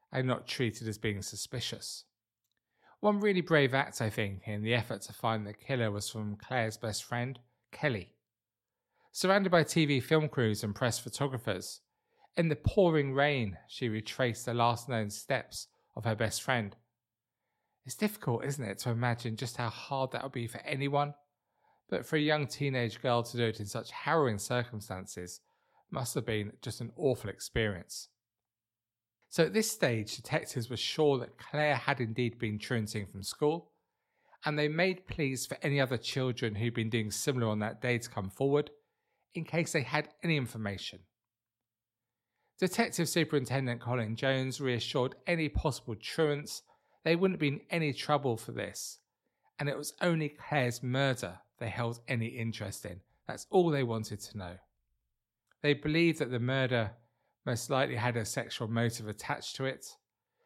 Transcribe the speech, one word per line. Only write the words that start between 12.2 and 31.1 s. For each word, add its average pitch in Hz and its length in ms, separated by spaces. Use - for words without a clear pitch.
in 165 140
the 151 60
pouring 160 580
rain, 135 440
she - 220
retraced 110 560
the 120 80
last 120 360
known 110 200
steps - 580
of 107 100
her 113 100
best 107 260
friend. 113 340
It's 127 100
difficult, 147 500
isn't 139 180
it, 101 160
to 123 120
imagine 120 440
just 120 220
how 120 120
hard 135 420
that 117 120
would 135 80
be 117 160
for - 120
anyone? 143 540
But - 160
for 160 120
a 151 40
young 151 260
teenage 131 540
girl 120 220
to 120 140
do 120 80
it 110 140
in 107 60
such 110 260
harrowing 147 460
circumstances 104 1040
must - 240
have 120 120
been 107 360
just - 200
an 117 140
awful 127 340
experience. - 800
So 170 140
at 175 80
this 214 180
stage, 113 440
detectives - 540
were 123 80
sure 143 420